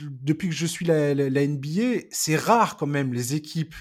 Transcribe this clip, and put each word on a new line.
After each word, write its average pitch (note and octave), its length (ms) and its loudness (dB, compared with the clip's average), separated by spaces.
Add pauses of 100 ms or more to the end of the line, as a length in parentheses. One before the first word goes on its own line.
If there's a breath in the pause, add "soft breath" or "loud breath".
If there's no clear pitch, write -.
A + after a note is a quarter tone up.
depuis D3 480 -2
que D#3+ 60 -2
je D3+ 120 -2
suis E3+ 180 -4
la, D3+ 300 2
la, C#3 160 0
la C#3 120 2
N C#3+ 160 0
B C3+ 80 -8 (120)
A, A#3 220 0 (100)
c'est - 260 0
rare G3+ 400 4
quand D#3 100 -2
même C#3+ 260 0
les A#2+ 220 -2
équipes D3+ 460 -4